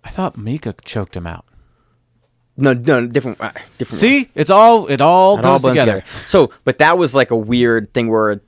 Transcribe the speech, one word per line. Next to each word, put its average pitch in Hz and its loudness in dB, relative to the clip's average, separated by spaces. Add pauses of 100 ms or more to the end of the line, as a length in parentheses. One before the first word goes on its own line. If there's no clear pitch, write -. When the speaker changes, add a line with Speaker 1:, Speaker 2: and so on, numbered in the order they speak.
Speaker 1:
I - -18
thought - -8
Mika 113 -10 (100)
choked - -10
him 87 -12
out. 82 -16 (1120)
Speaker 2:
No, 135 0
no, 123 -2
different, 123 -6
uh, 110 -10 (280)
different - -10
Speaker 1:
See? 262 2
Speaker 2:
one. - -14
Speaker 1:
It's 160 -4
all, 214 4
it 135 -4
all 185 4
Speaker 2:
It 117 -2
all 135 4
Speaker 1:
goes 131 0
Speaker 2:
blends 131 2
Speaker 1:
together. 104 0
Speaker 2:
together. - -20
So, 160 2 (140)
but 131 -2
that 165 4
was, 139 -2
like, 131 0
a 117 0
weird 113 -2
thing 117 -2
where 107 -2